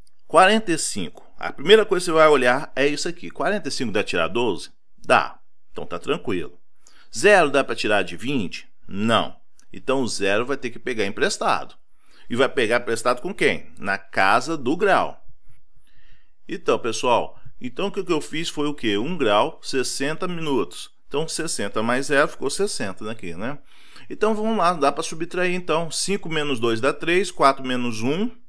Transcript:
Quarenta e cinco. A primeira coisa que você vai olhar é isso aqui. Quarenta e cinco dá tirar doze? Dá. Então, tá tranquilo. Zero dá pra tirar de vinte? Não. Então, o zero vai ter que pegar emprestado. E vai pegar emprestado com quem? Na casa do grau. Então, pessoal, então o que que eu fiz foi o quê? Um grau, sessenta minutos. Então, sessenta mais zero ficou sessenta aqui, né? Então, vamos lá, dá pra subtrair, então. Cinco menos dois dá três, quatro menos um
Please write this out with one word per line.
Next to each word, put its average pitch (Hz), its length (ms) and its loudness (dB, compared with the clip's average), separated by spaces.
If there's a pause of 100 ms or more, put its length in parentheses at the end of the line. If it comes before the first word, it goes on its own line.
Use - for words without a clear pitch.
(260)
Quarenta 185 460 6
e 156 40 2
cinco. - 480 -6 (140)
A - 140 -6
primeira 202 340 6
coisa 180 180 0
que 175 60 0
você 160 80 4
vai 156 80 10
olhar 131 480 4
é 131 100 2
isso 147 240 0
aqui. 95 220 -8
Quarenta 180 380 -2
e - 40 -2
cinco 117 200 -2
dá 101 100 4
tirar 85 240 0
doze? 98 440 -2 (280)
Dá. 110 400 2 (320)
Então, - 160 -8
tá 85 140 -6
tranquilo. 90 580 -4 (580)
Zero 170 320 8
dá 135 140 4
pra 117 140 -4
tirar 104 260 2
de 87 140 -6
vinte? 113 520 -4 (200)
Não. 101 480 2 (360)
Então, 131 300 0
o 110 60 0
zero 101 360 0
vai 135 120 -2
ter 123 140 -6
que 117 100 -10
pegar 107 260 -2
emprestado. 120 680 -2 (520)
E 120 60 -4
vai 123 140 4
pegar 117 320 2
emprestado 117 420 0
com 185 100 -6
quem? 123 460 0
Na 98 180 -2
casa 120 600 2
do 139 200 0
grau. 147 480 2 (1200)
Então, 165 280 2
pessoal, 113 640 0 (200)
então 156 260 -4
o 202 60 -4
que 196 100 -4
que 175 100 -4
eu 151 80 2
fiz 156 280 -6
foi 147 180 -2
o 147 80 -2
quê? 104 240 0
Um 160 180 -2
grau, 117 460 4
sessenta 139 640 -2
minutos. 160 640 -2 (160)
Então, 151 220 -4
sessenta 110 560 -4
mais 127 220 0
zero 147 200 4
ficou 139 240 -4
sessenta 107 580 -4
aqui, 90 280 -8
né? 120 220 -6 (520)
Então, 214 240 0
vamos 220 220 -2
lá, 175 160 4
dá 147 180 2
pra 151 120 -2
subtrair, 180 520 -2
então. 165 360 -2
Cinco 190 400 -4
menos 147 280 0
dois 113 220 2
dá 135 140 2
três, 180 360 0
quatro 139 360 4
menos 120 340 -2
um 170 300 0 (180)